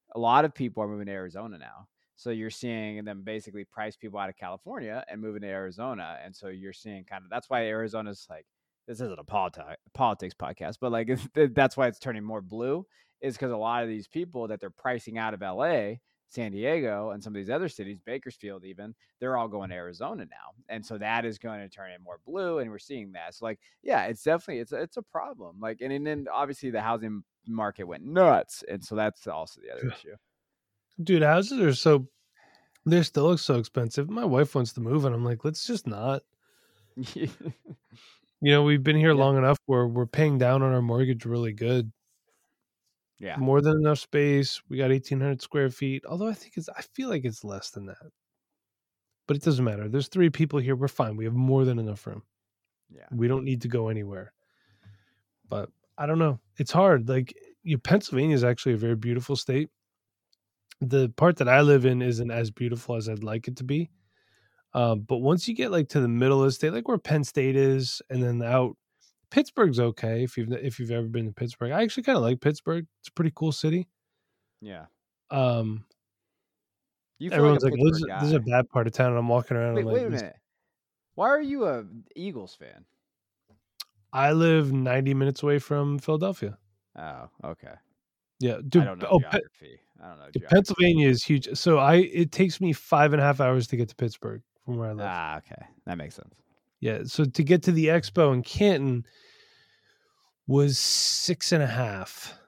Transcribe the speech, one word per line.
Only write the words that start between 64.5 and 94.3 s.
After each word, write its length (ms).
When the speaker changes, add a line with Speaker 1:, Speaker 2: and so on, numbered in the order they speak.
Speaker 2:
Um, 280
but 160
once 280
you 80
get, 160
like, 200
to 100
the 80
middle 320
of 60
the 60
state, 200
like 160
where 100
Penn 240
State 320
is, 560
and 120
then 200
out, 340
Pittsburgh's 480
okay 460
if 120
you've, 160
if 280
you've 100
ever 160
been 200
to 60
Pittsburgh. 400
I 100
actually 200
kinda 180
like 200
Pittsburgh. 460
It's 80
a 40
pretty 220
cool 180
city. 360
Speaker 1:
Yeah. 260
Speaker 2:
Um, 560
Speaker 1:
You 120
feel 140
like 120
a 40
Speaker 2:
everyone's 40
like, 100
"This 80
is, 100
Speaker 1:
Pittsburgh 180
Speaker 2:
this 80
is 60
a 60
Speaker 1:
guy. 40
Speaker 2:
bad 140
part 180
of 40
town," 180
and 80
I'm 100
walking 280
around, 180
Speaker 1:
Wait, 80
Speaker 2:
I'm 40
Speaker 1:
wait 80
Speaker 2:
like, 120
Speaker 1:
a 40
Speaker 2:
"This" 120
Speaker 1:
minute. 140
Why 160
are 100
you 260
a 180
Eagles 380
fan? 300
Speaker 2:
I 200
live 400
ninety 420
minutes 280
away 160
from 400
Philadelphia. 600
Speaker 1:
Oh, 320
okay. 300
Speaker 2:
Yeah, 180
dude, 140
Speaker 1:
I 40
don't 120
know 120
Speaker 2:
oh, 100
Pe-, 100
Speaker 1:
geography. 500
I 80
don't 100
know 80
Speaker 2:
dude, 160
Speaker 1:
geography. 120
Speaker 2:
Pennsylvania 540
is 160
huge. 320
So 220
I, 180
it 360
takes 280
me 120
five 400
and 80
a 40
half 160
hours 280
to 80
get 120
to 80
Pittsburgh 460